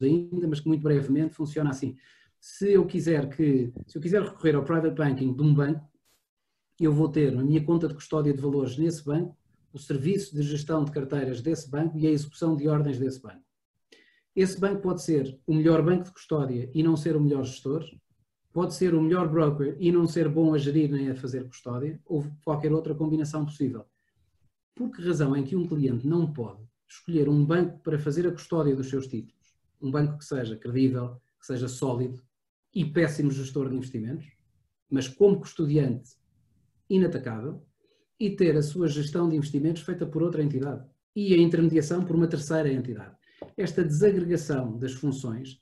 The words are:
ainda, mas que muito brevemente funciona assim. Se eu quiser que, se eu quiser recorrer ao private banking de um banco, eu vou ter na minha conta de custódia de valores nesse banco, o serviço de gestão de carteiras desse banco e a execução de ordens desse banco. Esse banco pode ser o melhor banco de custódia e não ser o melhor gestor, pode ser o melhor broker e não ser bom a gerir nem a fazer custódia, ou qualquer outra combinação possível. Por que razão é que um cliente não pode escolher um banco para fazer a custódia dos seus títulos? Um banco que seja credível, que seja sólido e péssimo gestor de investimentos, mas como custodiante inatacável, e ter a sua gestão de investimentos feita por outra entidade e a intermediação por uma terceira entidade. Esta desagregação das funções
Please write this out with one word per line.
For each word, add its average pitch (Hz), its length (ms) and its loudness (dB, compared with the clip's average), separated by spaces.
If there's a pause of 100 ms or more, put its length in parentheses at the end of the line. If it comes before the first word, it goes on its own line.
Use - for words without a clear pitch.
ainda, 175 460 0
mas 147 120 -2
que - 80 -4
muito 156 160 2
brevemente 151 520 2
funciona 147 340 -2
assim. 131 260 -4 (440)
Se - 320 -2
eu 185 140 8
quiser 156 440 0
que, 131 440 2 (120)
se - 120 -14
eu 147 40 -6
quiser 180 200 2
recorrer - 340 0
ao 139 80 2
private 160 320 0
banking 131 380 0
de 131 80 -4
um 151 120 6
banco, 143 320 2 (920)
eu 156 140 4
vou 147 160 4
ter 147 240 2
na 123 100 0
minha 151 200 2
conta 165 240 2
de 147 60 -6
custódia 147 400 -2
de 131 80 -4
valores 135 360 -2
nesse 160 260 -2
banco, 160 340 -4 (340)
o 139 80 -18
serviço 156 560 -4
de 147 60 -2
gestão 147 420 -2
de 143 80 -4
carteiras 135 500 -4
desse 151 280 -4
banco 156 280 -4
e 151 100 0
a 156 40 4
execução 156 440 -2
de 143 120 -2
ordens 147 300 0
desse 131 240 -4
banco. - 220 -20 (920)
Esse 185 240 0
banco 196 220 0
pode 180 200 -2
ser 147 440 -2
o 160 80 0
melhor 156 300 4
banco 180 220 2
de - 60 -18
custódia 123 640 -4
e 156 100 2
não 165 120 4
ser 151 200 -2
o 147 60 2
melhor 143 220 2
gestor, 139 400 -6 (680)
pode 175 220 -2
ser 180 200 2
o 160 80 4
melhor 170 280 2
broker 147 500 0
e 175 120 4
não 175 160 4
ser 165 200 0
bom 156 260 4
a 151 40 2
gerir 143 320 2
nem 139 200 -2
a 131 60 -4
fazer 127 300 -8
custódia, 127 600 -8
ou 147 200 -2 (180)
qualquer 151 280 -2
outra 156 240 0
combinação 156 500 -2
possível. 120 400 -6 (880)
Por 240 180 -6
que 180 100 -16
razão 151 340 2
é 143 80 0
que 190 140 -4
um 170 100 -2
cliente 131 400 -2
não 165 240 0
pode 104 300 -10 (260)
escolher 156 400 -2
um 147 180 4
banco 170 340 0
para 151 200 -4
fazer 156 260 -2
a 170 60 0
custódia 151 420 -2
dos 131 160 -4
seus 135 180 -4
títulos? - 280 -10 (460)
Um 135 100 -6
banco 147 260 0
que - 80 -18
seja 117 300 -6
credível, 123 600 0 (200)
que - 80 -20
seja 127 220 -6
sólido 123 540 -4 (520)
e 165 120 0
péssimo 151 440 0
gestor 131 400 -4
de 127 60 -4
investimentos, 117 500 -8 (640)
mas 135 180 -2
como 202 320 4
custodiante 143 720 -2 (800)
inatacável, 156 760 -2 (540)
e 208 100 -2
ter 165 280 2
a 147 40 4
sua 170 260 -2
gestão 151 420 0
de 156 60 0
investimentos 151 460 -2
feita - 240 -6
por 151 160 -4
outra 156 220 0
entidade 139 400 -4 (320)
e 202 180 2
a 175 40 8
intermediação 165 640 4
por 170 120 -2
uma 165 120 4
terceira 156 440 -2
entidade. 117 440 -6 (400)
Esta 180 280 0
desagregação 156 920 2
das 123 160 -6
funções 127 680 -6